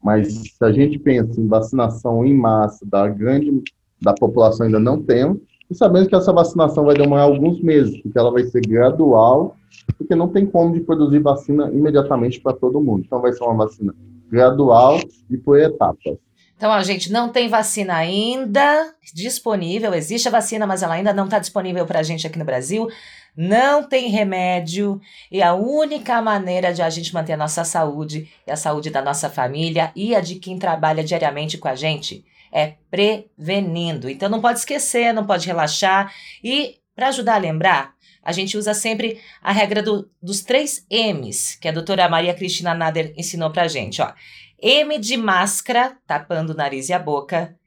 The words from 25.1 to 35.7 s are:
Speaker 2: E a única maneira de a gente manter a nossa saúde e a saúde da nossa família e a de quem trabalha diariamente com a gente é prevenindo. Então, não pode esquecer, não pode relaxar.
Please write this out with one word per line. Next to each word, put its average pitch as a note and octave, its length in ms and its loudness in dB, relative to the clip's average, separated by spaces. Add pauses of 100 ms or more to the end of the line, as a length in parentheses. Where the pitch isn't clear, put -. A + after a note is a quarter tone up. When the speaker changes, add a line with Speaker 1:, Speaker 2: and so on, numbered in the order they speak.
Speaker 2:
E F#3+ 100 0
a F3 140 4
única C4+ 680 -2
maneira F#3 500 -2
de F3 100 -4
a E3 80 0
gente E3 240 -8
manter D#3+ 200 -4
a D#3 40 -6
nossa D#3 260 -4
saúde D#3 680 -4 (160)
e C3+ 60 -8
a D3 40 -4
saúde D3+ 360 -4
da C#3 100 -2
nossa C#3+ 260 -4
família D#3 680 -4
e G#3 180 -4
a G3+ 80 2
de E3+ 140 -8
quem F#3 240 -12
trabalha D#3+ 440 -2
diariamente D#3 540 -4
com - 100 -8
a C3 80 -4
gente D3 480 -6 (300)
é D3+ 220 -2 (160)
prevenindo. F3 1160 -4
Então, C#3 220 -6
não A3+ 100 -2
pode A#3 200 0
esquecer, A#3+ 540 -2
não G#3+ 120 -4
pode F3+ 220 -2
relaxar. F#3+ 680 0 (300)